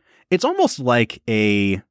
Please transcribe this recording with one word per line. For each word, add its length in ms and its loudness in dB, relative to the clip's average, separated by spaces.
It's 140 0
almost 340 0
like 500 0
a 640 0